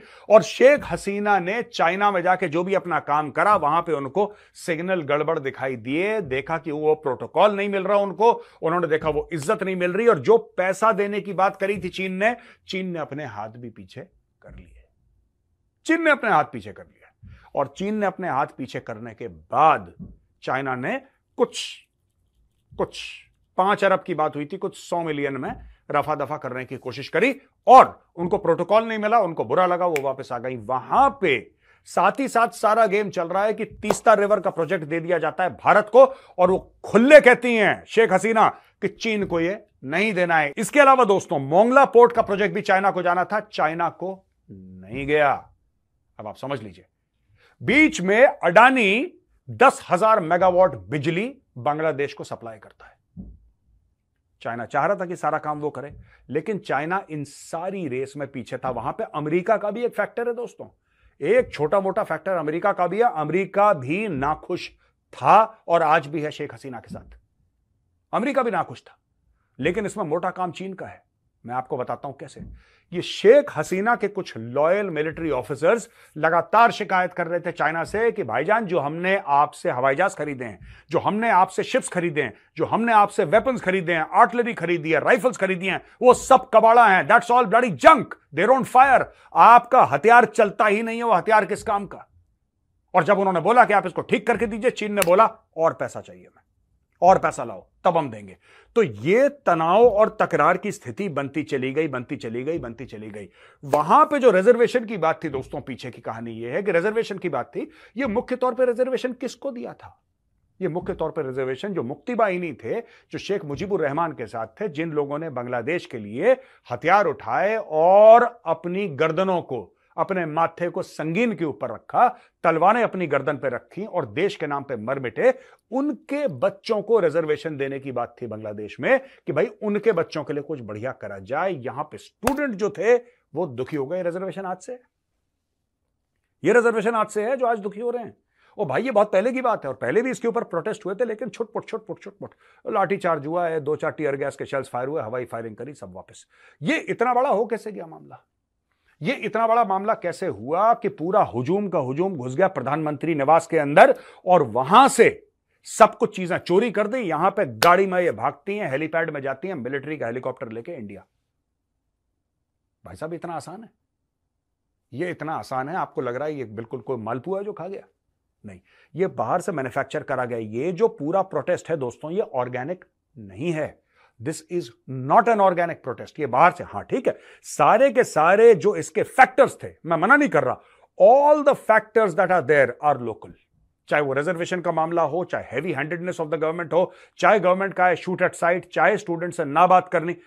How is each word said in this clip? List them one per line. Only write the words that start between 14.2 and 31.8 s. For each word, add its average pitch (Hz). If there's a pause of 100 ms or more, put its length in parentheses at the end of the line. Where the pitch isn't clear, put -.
कर 101
लिए। 90 (1040)
चीन 330
ने 311
अपने 247
हाथ 151
पीछे 104
कर 92
लिया, - (160)
और 139
चीन 208
ने 208
अपने 185
हाथ 143 (100)
पीछे 131
करने 113
के 117
बाद 110 (500)
चाइना 135
ने 196 (360)
कुछ, - (1040)
कुछ - (520)
पांच 196
अरब 190
की 185
बात 151
हुई 147
थी, 190
कुछ 147
सौ 175
मिलियन 143
में 170 (360)
रफा 143
दफा 143
करने 131
की -
कोशिश 127
करी 226 (320)
और 240 (280)
उनको 175
प्रोटोकॉल 175
नहीं 220
मिला, 214
उनको 165
बुरा 156
लगा, 180
वो 160
वापस 135
आ 127
गई। 127
वहां 127
पे 247 (520)